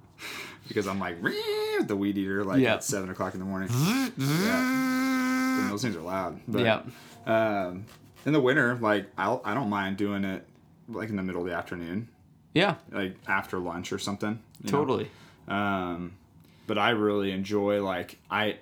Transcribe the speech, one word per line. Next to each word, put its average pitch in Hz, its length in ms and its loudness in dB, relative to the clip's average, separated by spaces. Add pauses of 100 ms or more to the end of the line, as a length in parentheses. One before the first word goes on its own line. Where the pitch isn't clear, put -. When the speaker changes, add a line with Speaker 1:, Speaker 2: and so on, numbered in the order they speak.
(220)
Speaker 1:
<laughs> - 460 -12
because 101 200 0
I'm 98 120 -2
like, 87 220 -4
"Ree," 415 200 -2 (360)
with 339 100 0
the 208 80 0
weed 196 220 2
eater, - 260 0
like, 95 180 2
Speaker 2:
Yeah. 113 140 6
Speaker 1:
at 95 80 -6
seven 95 260 -2
o'clock 92 240 -4
in 95 60 -8
the 92 60 -6
morning. 95 240 -4
Speaker 2:
Zzz, 208 500 0
zzz. 147 260 2
Speaker 1:
Yeah. 262 1160 2
And 101 100 0
those 101 100 -4
things 117 140 0
are 82 60 -6
loud. 90 460 -4
But, 120 140 0
Speaker 2:
Yeah. 113 200 4 (440)
Speaker 1:
um, 104 600 2 (400)
in 143 80 2
the 156 60 6
winter, 127 420 6
like, 104 260 4 (100)
I'll, 107 280 2
I 104 80 0
don't 101 160 0
mind 98 280 0
doing 101 260 0
it, 95 220 -4 (440)
like, 110 200 -6
in 107 60 -2
the 95 80 -2
middle 90 180 -2
of 87 60 -2
the 87 60 -4
afternoon. 87 540 -6 (460)
Speaker 2:
Yeah. 185 220 4 (160)
Speaker 1:
Like, 95 240 -4 (120)
after 98 320 -2
lunch 87 320 -6
or 101 80 -4
something, 107 400 -4 (240)
you 104 80 -2
know? 143 80 4
Speaker 2:
Totally. 127 320 0 (360)
Speaker 1:
Um, 90 640 -2 (540)
but 104 100 0
I 104 140 6
really 104 400 2
enjoy, 101 520 0
like, 90 340 -4 (140)
I, 104 300 0